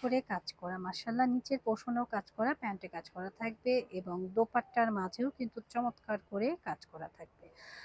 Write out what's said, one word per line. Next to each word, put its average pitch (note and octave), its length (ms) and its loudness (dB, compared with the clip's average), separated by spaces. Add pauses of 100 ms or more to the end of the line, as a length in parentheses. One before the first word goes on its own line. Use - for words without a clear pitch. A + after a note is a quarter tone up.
করে B3+ 200 4
কাজ - 320 -4
করা, F#3 260 -6
মাশাআল্লাহ। A3+ 480 2
নিচের B3+ 380 2
পোর্শনেও A#3+ 400 2
কাজ G#3 220 -2 (100)
করা, A#3+ 180 2
প্যান্টে G3 340 -6
কাজ - 220 -10
করা F#3 280 -8
থাকবে A3+ 520 0
এবং F#3 440 -4
দোপাট্টার A3+ 580 2
মাঝেও G#3 380 -2
কিন্তু A#3 380 -8
চমৎকার A#3+ 500 -2 (120)
করে A#3 340 0
কাজ D#3 220 -6
করা D#3 220 -12 (100)
থাকবে। - 280 -20 (380)